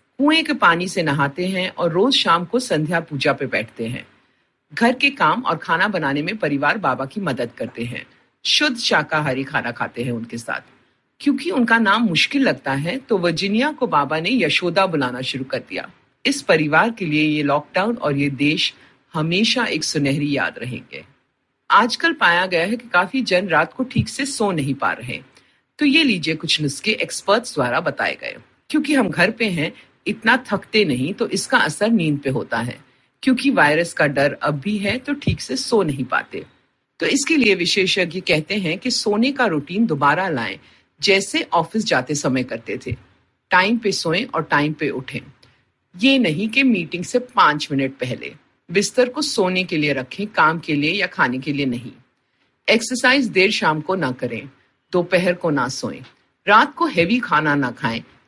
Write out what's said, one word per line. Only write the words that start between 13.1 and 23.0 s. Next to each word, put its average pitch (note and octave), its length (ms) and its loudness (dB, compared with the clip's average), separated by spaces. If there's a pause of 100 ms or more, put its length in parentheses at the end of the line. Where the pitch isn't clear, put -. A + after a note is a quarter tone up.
वर्जीनिया G3 540 0
को C4 160 -4
बाबा D3+ 320 0
ने F3 120 -4
यशोदा F#3 540 2
बुलाना C3 360 -2
शुरू C3 220 -6
कर C3 160 -6
दिया। - 320 -12 (340)
इस C#4 160 0
परिवार D#3+ 480 4
के G#3+ 160 -6
लिए D3+ 180 0
ये D3+ 200 0
लॉकडाउन F3+ 520 0
और D3 220 -2
ये C#3+ 120 0
देश D3 440 0 (400)
हमेशा F#3 520 0
एक D#3 180 -4
सुनहरी C#3+ 540 0
याद E2+ 200 -4
रहेंगे। E2 480 -12 (640)
आजकल A#3+ 420 4
पाया F3+ 320 2
गया F3+ 160 0
है G#3 140 0
कि - 140 -16
काफी F#3 320 2